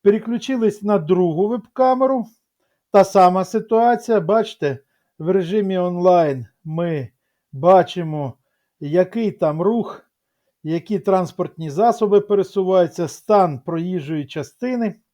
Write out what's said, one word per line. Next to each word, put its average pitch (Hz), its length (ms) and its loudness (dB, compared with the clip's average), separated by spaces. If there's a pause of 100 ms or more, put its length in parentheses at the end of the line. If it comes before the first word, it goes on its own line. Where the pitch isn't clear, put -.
Переключились 220 800 -2
на 202 160 0
другу 175 500 0
веб-камеру. 254 760 -2 (680)
Та 196 120 6
сама 185 420 4
ситуація, 226 760 2
бачите, 175 600 -2 (400)
в 160 100 -4
режимі 190 480 -2
онлайн 175 720 2 (160)
ми 160 460 -4 (420)
бачимо, 160 840 2 (460)
який 180 520 -2
там 156 300 -2
рух, 214 480 -4 (560)
які 165 340 -4
транспортні 180 680 -4
засоби 208 520 2
пересуваються, 190 840 0
стан 180 520 0
проїжджої 165 680 -6
частини. 233 680 -6 (180)